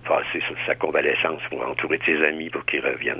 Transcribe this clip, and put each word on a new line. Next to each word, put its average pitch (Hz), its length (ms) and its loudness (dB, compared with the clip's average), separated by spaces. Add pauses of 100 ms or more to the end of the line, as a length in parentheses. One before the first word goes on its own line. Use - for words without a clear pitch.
passer - 400 0
sa, - 180 -6
sa - 100 0
convalescence, 73 720 2
pour 65 180 -4
entourer 71 300 0
de - 80 -4
ses 78 180 4
amis, 78 260 0
pour 71 160 -6
qu'il 73 140 0
revienne 65 400 -2